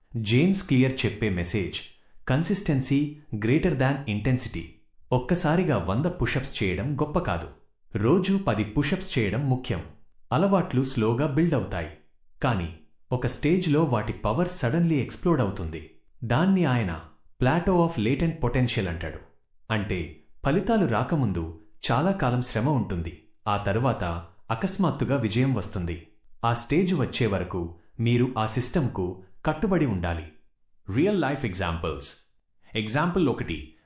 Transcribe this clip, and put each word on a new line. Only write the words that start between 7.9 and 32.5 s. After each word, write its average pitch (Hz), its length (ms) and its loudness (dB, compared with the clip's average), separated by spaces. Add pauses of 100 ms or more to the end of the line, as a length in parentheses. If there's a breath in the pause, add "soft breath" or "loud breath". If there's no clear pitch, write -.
రోజూ 175 420 4
పది 107 260 0
పుషప్స్ 143 560 -2
చేయడం 117 300 0
ముఖ్యం. 123 340 -2 (480)
అలవాట్లు 165 520 2
స్లోగా 123 440 2
బిల్డ్ 156 260 2
అవుతాయి, 92 440 -4 (460)
కానీ 90 360 -2 (320)
ఒక 123 160 0
స్టేజ్లో 160 560 2
వాటి 110 300 0
పవర్ 120 360 0
సడన్లీ 156 500 2
ఎక్స్‌ప్లోడ్ 156 420 0
అవుతుంది. 85 480 -4 (340)
దాన్ని 170 420 4
ఆయన 113 340 0 (440)
plateau 170 420 4
of 131 220 0
latent 143 400 0
potential 120 400 2
అంటాడు. 85 320 -6 (540)
అంటే 98 480 -4 (240)
ఫలితాలు 190 400 2
రాకముందు 110 760 0 (300 loud breath)
చాలా 143 200 2
కాలం 123 300 0
శ్రమ 123 280 0
ఉంటుంది, 95 540 -2 (240)
ఆ 104 100 2
తరువాత 101 460 0 (480)
అకస్మాత్తుగా 131 640 0
విజయం 127 380 2
వస్తుంది. 90 540 -4 (380)
ఆ 117 80 4
స్టేజ్ 175 400 2
వచ్చే 123 340 0
వరకు 87 520 -4 (200 soft breath)
మీరు 120 380 2
ఆ 110 80 0
సిస్టమ్కు 113 800 -2 (220 loud breath)
కట్టుబడి 165 400 2
ఉండాలి. 85 380 -2 (720)
రియల్ 185 260 2
లైఫ్ 143 240 -2
ఎగ్జాంపుల్స్. 85 680 -4 (600 soft breath)